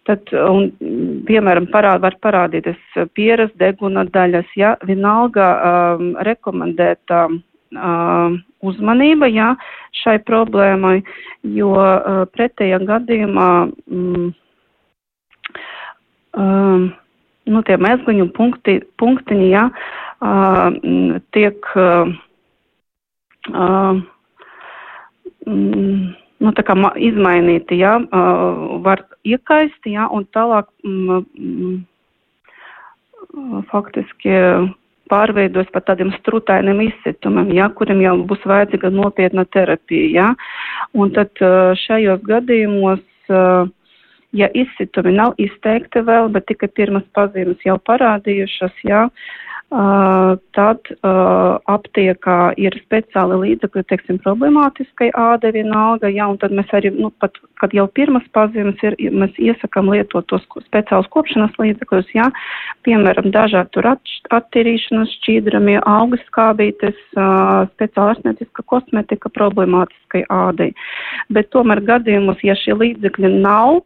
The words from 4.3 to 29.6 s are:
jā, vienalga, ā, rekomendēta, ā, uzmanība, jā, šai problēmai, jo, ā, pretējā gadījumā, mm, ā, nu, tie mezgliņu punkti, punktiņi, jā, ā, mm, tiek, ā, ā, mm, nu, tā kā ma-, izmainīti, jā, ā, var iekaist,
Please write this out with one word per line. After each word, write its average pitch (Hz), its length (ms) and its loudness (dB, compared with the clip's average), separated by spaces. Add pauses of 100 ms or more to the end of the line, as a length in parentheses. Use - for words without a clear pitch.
jā, 208 280 0
vienalga, 202 680 0
ā, 175 260 2 (460)
rekomendēta, 175 1040 -2 (480)
ā, 175 200 -8 (680)
uzmanība, 247 680 2
jā, 220 240 2 (380)
šai 220 280 0
problēmai, 196 840 0 (380)
jo, 208 340 -2
ā, 190 520 2
pretējā 202 540 -2
gadījumā, 208 720 0 (340)
mm, 180 480 -4 (2000)
ā, 196 120 -2 (1000)
nu, 220 160 2
tie 190 140 2
mezgliņu 208 540 0
punkti, 220 500 0 (120)
punktiņi, 214 560 0
jā, 208 200 4 (480)
ā, 226 160 -4 (360)
mm, - 600 -2
tiek, 208 280 0 (160)
ā, 185 140 2 (1600)
ā, 180 260 -4 (1700)
mm, 196 600 -2 (340)
nu, 214 160 2
tā - 100 -2
kā 202 120 0
ma-, 190 220 2
izmainīti, 180 840 2
jā, 202 180 2
ā, 190 280 0 (520)
var 190 200 0 (220)
iekaist, 302 640 -2